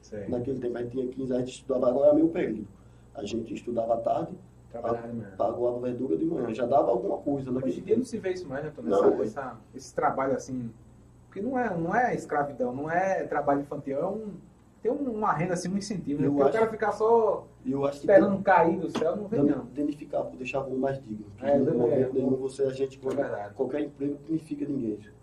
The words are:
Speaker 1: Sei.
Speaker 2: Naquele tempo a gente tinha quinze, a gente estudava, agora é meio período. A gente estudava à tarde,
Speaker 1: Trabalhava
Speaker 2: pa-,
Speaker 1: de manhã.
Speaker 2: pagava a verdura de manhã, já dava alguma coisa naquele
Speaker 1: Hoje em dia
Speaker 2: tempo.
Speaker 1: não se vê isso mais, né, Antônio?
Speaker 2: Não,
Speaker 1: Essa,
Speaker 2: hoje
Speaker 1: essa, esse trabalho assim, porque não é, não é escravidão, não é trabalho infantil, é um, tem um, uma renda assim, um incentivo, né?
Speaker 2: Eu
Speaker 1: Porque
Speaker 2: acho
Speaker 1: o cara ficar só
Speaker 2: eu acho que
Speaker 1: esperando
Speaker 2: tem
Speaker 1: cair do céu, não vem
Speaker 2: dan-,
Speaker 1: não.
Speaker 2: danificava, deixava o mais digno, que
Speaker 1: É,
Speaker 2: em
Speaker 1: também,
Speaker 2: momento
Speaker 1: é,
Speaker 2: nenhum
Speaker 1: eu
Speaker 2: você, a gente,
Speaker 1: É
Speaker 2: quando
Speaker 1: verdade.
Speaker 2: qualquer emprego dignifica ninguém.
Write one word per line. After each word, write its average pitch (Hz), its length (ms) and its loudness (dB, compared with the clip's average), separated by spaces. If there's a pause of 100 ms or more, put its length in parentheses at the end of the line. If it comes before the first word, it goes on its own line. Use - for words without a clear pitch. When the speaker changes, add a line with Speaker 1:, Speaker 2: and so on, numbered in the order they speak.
Speaker 1:
Sei. 101 280 -12
Speaker 2:
Naquele 123 300 -4
tempo 120 180 -4
a 120 40 -6
gente 120 100 -6
tinha 127 160 -4
quinze, 131 260 -6
a 123 60 0
gente 127 120 -6
estudava, 123 380 0
agora 139 220 6
é - 20 8
meio 160 160 6
período. 120 380 -4 (460)
A 104 120 -10
gente 110 280 -6
estudava 117 420 -2
à - 20 -4
tarde, - 360 -2 (360)
Speaker 1:
Trabalhava 117 320 -4
Speaker 2:
pa-, 117 60 -10
Speaker 1:
de 117 80 -8
manhã. 101 220 -10
Speaker 2:
pagava 117 400 0
a - 20 -6
verdura 123 380 -2
de 160 80 -2
manhã, 127 280 -2
já 120 120 -2
dava 139 260 4
alguma 104 260 0
coisa 135 340 -2
naquele 127 200 -2
Speaker 1:
Hoje - 80 -4
em 180 40 -12
dia 214 120 4
Speaker 2:
tempo. 240 40 2
Speaker 1:
não 262 60 -2
se 226 140 -8
vê 185 140 -2
isso 180 140 -8
mais, 139 160 -6
né, 151 60 -8
Antônio? - 220 -6
Speaker 2:
Não, - 80 4
Speaker 1:
Essa, - 160 6
Speaker 2:
hoje - 80 -2
Speaker 1:
essa, 123 340 -8 (160)
esse - 220 -14
trabalho 135 380 4
assim, 123 360 -6 (560)
porque - 160 -10
não 254 160 -2
é, 226 180 0
não 165 200 -2
é 233 180 2
escravidão, 143 600 -2
não 147 160 -6
é 180 320 0
trabalho 143 380 0
infantil, 139 360 -6
é 165 80 -2
um, 208 280 -6 (500)
tem 220 80 2
um, 285 180 -2
uma 214 220 0
renda 175 220 0
assim, 175 160 -4
um 196 80 -2
incentivo, 175 440 -4
né? 135 60 4
Speaker 2:
Eu 143 40 4
Speaker 1:
Porque 143 120 4
Speaker 2:
acho 175 140 4
Speaker 1:
o - 20 4
cara 220 120 4
ficar 214 200 0
só 220 560 4 (180)
Speaker 2:
eu 139 200 0
acho - 160 -2
que - 40 -6
Speaker 1:
esperando 190 300 8
Speaker 2:
tem - 80 -2
Speaker 1:
cair 170 360 6
do 160 180 -4
céu, - 180 2
não 208 120 -6
vem - 180 2
Speaker 2:
dan-, 139 100 4
Speaker 1:
não. 123 180 -6
Speaker 2:
danificava, 147 640 -4
deixava 131 340 -6
o 131 80 -4
mais 135 240 -2
digno, 107 240 -10 (120)
que 127 80 -8
Speaker 1:
É, 143 120 4
Speaker 2:
em 127 80 4
Speaker 1:
também, 120 140 2
Speaker 2:
momento 120 300 4
Speaker 1:
é, - 40 -6
Speaker 2:
nenhum 127 180 2
Speaker 1:
eu 131 60 0
Speaker 2:
você, 135 260 -4
a 135 60 2
gente, 131 280 -4
Speaker 1:
É - 40 -18
Speaker 2:
quando 131 140 -4
Speaker 1:
verdade. 110 400 -6
Speaker 2:
qualquer 135 260 -4
emprego 143 360 -4
dignifica 151 480 -6
ninguém. 113 340 -4 (240)